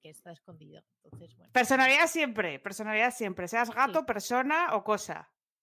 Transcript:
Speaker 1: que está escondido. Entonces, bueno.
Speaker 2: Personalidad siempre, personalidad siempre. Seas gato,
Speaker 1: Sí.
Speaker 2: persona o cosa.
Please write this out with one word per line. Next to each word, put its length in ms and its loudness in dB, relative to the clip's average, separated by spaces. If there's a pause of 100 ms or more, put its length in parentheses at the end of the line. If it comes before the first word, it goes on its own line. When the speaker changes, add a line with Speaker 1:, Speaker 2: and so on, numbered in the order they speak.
Speaker 1:
que 80 -20
está 240 -20
escondido. 500 -20 (200)
Entonces, 340 -20
bueno. 160 -20
Speaker 2:
Personalidad 540 4
siempre, 520 -2
personalidad 540 -2
siempre. 340 -6
Seas 260 -2
gato, 280 2
Speaker 1:
Sí. 40 -10
Speaker 2:
persona 720 0
o 80 0
cosa. 480 -6 (320)